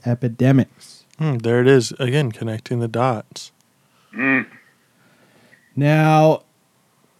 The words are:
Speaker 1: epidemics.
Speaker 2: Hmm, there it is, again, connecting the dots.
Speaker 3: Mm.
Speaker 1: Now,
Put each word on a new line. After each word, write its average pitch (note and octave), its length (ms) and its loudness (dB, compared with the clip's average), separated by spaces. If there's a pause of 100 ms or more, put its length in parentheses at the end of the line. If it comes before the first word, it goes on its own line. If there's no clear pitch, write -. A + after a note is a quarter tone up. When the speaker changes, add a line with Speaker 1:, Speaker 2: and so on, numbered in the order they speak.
Speaker 1:
epidemics. B2 1000 -2 (140)
Speaker 2:
Hmm, D3+ 180 -4
there A#2 240 0
it B2 80 2
is, C3+ 300 4
again, C3 340 -2
connecting A2+ 480 -8
the A#2 80 -4
dots. A#2 640 -6 (600)
Speaker 3:
Mm. B2+ 320 -2 (1300)
Speaker 1:
Now, D#3 680 2 (760)